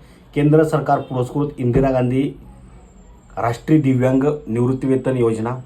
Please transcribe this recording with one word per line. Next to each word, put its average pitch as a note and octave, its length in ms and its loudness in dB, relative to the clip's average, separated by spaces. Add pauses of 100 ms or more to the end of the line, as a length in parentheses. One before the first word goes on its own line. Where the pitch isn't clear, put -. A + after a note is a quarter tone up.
(360)
केंद्र D3+ 280 6
सरकार C#3+ 360 0
पुरस्कृत C3 580 -4
इंदिरा C3 340 2
गांधी C3 480 -2 (960)
राष्ट्रीय A#2+ 440 0
दिव्यांग C3 420 2 (240)
निवृत्ती B2 400 -2
वेतन C3 300 0
योजना A2+ 380 -2 (100)